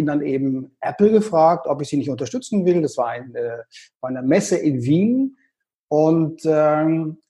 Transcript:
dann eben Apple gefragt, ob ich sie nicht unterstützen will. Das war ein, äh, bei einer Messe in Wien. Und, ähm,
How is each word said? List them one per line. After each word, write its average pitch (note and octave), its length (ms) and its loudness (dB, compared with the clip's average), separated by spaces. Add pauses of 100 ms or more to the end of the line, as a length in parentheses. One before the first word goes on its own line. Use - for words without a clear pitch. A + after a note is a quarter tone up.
dann D3 160 -2
eben C3+ 600 -4
Apple C#3+ 280 2
gefragt, F3 560 4
ob C#3+ 160 -4
ich C#3+ 80 -8
sie D3 80 -2
nicht C#3 140 -2
unterstützen F3 560 -4
will. F3 160 4
Das C3+ 140 -4
war B2 100 -2
ein, A#2+ 260 -10
äh, A#2 300 -8 (380)
bei B2+ 80 -8
einer B2+ 120 -6
Messe E3+ 360 0
in C3 260 -2
Wien. A3+ 540 0 (500)
Und, D#3 580 2
ähm, D#3 720 2 (120)